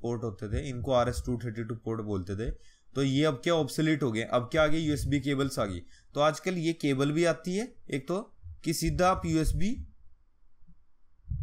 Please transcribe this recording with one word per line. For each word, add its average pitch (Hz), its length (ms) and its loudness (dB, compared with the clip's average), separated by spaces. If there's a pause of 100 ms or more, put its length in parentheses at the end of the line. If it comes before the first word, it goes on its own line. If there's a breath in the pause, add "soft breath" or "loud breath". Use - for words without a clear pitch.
पोर्ट 117 220 -4
होते 107 260 -6
थे, 135 200 -4
इनको 123 240 -4
आरएस 120 320 2
टू 123 120 -2
थर्टी 117 260 -6
टू 113 120 -6
पोर्ट 113 260 -4
बोलते 101 340 -4
थे। 113 140 -4 (440 soft breath)
तो 135 100 0
ये 139 220 2
अब 135 180 0
क्या 170 120 2
ऑब्सोलीट 156 480 2
हो 123 80 2
गए, 110 120 0
अब 117 280 0
क्या 156 120 4
आ 151 40 6
गए, 156 100 6
यूएसबी 147 440 0
केबल्स 139 380 0
आ 113 60 0
गई। 90 160 -6 (320 soft breath)
तो 143 80 0
आजकल 156 360 0
ये 165 180 0
केबल 143 360 2
भी 170 140 2
आती 170 320 0
है 247 160 -4 (160)
एक 135 180 -6
तो, 180 120 -2 (440)
कि 160 100 0
सीधा 165 360 2
आप 185 160 2
यूएसबी, 160 440 4 (1700)